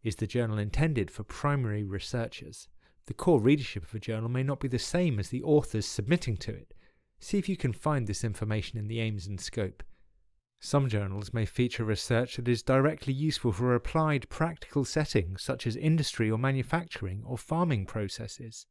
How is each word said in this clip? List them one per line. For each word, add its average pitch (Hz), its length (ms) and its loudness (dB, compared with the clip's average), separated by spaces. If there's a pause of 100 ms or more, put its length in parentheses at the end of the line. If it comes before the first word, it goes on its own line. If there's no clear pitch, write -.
Is 110 120 0
the 110 100 -2
journal 110 320 0
intended 113 520 2
for - 140 -10
primary 123 580 0
researchers? - 840 -6 (380)
The - 80 -8
core 160 260 6
readership 123 420 4
of - 120 -14
a 113 40 -4
journal 113 300 -4
may 127 160 0
not 135 160 -2
be 139 80 -2
the 123 100 0
same 165 400 0
as 98 120 -4
the 127 120 -4
authors 147 440 4
submitting 117 500 0
to - 160 -6
it. - 220 -14 (440)
See - 200 -2
if 190 100 0
you 190 80 0
can 123 160 0
find 139 340 0
this 101 160 -2
information 107 560 -2
in 107 80 -4
the 113 140 -4
aims 104 260 -2
and 98 140 -6
scope. - 420 -4 (760)
Some 139 300 2
journals 101 420 -2
may 113 140 0
feature 120 380 0
research 113 520 0
that 120 100 -4
is 120 160 2
directly 135 520 2
useful 139 380 0
for 123 220 2
applied 147 540 2
practical 160 560 -2
settings 95 580 0
such - 240 -4
as 113 80 -2
industry 156 560 2
or 110 80 2
manufacturing 131 840 -2
or 117 140 -6
farming 160 480 0
processes. 110 840 -8